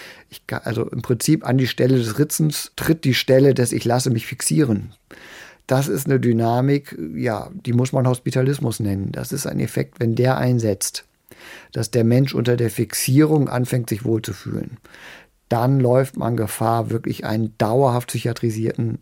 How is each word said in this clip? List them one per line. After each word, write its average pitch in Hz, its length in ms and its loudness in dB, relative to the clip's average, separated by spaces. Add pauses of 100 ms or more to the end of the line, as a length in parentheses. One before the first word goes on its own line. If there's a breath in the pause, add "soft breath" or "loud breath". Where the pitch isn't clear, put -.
(280 loud breath)
ich - 180 -20
ka-, - 160 -8
also 117 260 -4
im 127 140 -6
Prinzip 151 420 0
an 127 140 2
die 131 80 2
Stelle 131 300 2
des 113 240 0
Ritzens - 560 -2
tritt - 260 0
die 131 120 2
Stelle 135 400 4
des 123 180 0
"Ich 113 120 -2
lasse 127 260 0
mich 117 160 -2
fixieren". 127 640 0 (720 loud breath)
Das 139 220 2
ist 170 180 -4
eine 135 140 2
Dynamik, 120 760 0 (160)
ja, 117 400 -4
die 117 200 -6
muss 123 180 2
man 131 160 0
Hospitalismus 131 720 -2
nennen. 98 320 -2
Das 127 220 -8
ist - 160 -6
ein - 100 0
Effekt, 135 400 -4
wenn 113 160 0
der 123 220 4
einsetzt, 120 720 0 (640 loud breath)
dass 120 180 -6
der 113 140 2
Mensch 131 320 2
unter 123 200 2
der 117 140 0
Fixierung 143 800 2
anfängt, 123 400 -2
sich 110 160 -4
wohlzufühlen. - 720 -4 (720 loud breath)
Dann 127 300 2
läuft 123 360 2
man 120 200 -2
Gefahr, 113 520 0
wirklich 113 380 -4
einen 110 320 -2
dauerhaft 123 500 2
psychiatrisierten 117 920 -4